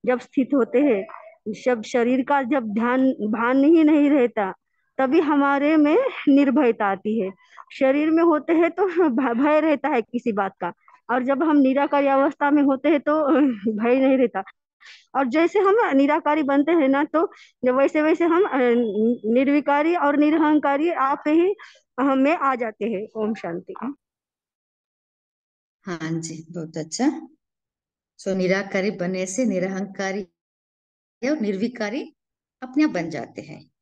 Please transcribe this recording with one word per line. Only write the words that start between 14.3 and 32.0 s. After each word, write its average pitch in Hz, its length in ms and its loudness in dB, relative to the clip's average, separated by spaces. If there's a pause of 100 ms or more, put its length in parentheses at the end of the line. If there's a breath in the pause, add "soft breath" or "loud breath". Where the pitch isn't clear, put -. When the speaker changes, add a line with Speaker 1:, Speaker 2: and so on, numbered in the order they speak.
Speaker 1:
और 269 100 0
जैसे 330 320 0
हम 392 380 2
निराकारी 294 460 2
बनते 285 300 0
हैं 311 160 2
ना, 277 160 2
तो 330 280 -2 (400 loud breath)
वैसे 277 300 2
वैसे 320 220 0
हम, 339 200 2
अ, 320 140 -2 (760)
निर्विकारी 285 640 0
और 294 200 0
निरहंकारी 302 720 2
आप 285 380 -2
ही 339 260 2 (460 loud breath)
हमें 269 360 2
आ 269 180 -2
जाते 226 300 -8
हैं। 214 320 -6
ओम 220 180 -4
शांति। 185 600 -10 (1900)
Speaker 2:
हाँ 175 160 -8
जी, 160 480 -8
बहुत 165 260 -12
अच्छा। 165 520 -6 (920)
सो 190 160 -6
निराकारी 190 560 -2
बनने 185 360 -6
से 254 180 -4
निरहंकारी 190 840 -6 (1040)
और 302 100 -2
निर्विकारी 214 760 -6 (460)